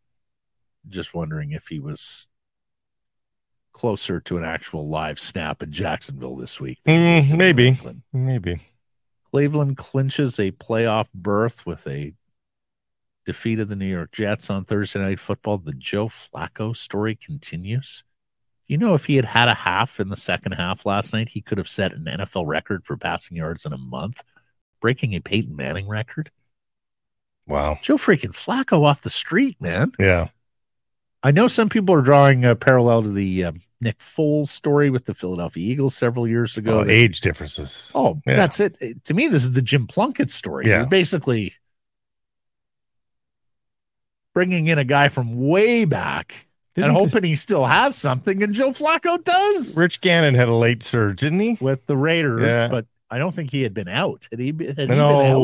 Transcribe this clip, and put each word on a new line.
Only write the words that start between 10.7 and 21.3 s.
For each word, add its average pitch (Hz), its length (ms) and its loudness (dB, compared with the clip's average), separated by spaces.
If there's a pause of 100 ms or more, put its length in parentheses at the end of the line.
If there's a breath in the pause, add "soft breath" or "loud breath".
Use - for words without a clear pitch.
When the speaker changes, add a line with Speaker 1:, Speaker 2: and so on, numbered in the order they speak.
Speaker 1:
berth 104 520 -2
with 82 220 -10
a 73 260 -10 (1120)
defeat 110 360 -4
of 104 80 -6
the 104 80 -8
New 98 100 -4
York 87 240 -6
Jets 104 380 -4
on 98 160 -6
Thursday 101 340 -4
Night 98 220 -4
Football. 104 380 -6
The 80 120 -10
Joe 101 380 -6
Flacco 107 640 -10
story 107 400 -6
continues. 117 880 -10 (640)
You 143 100 -2
know, 214 160 2
if 143 120 2
he 143 100 2
had 131 100 4
had 117 220 4
a 117 60 6
half 98 480 -2
in 95 80 -4
the 98 80 -8
second 92 340 -6
half 92 340 -6
last 101 280 -2
night, 113 160 -4
he - 100 -12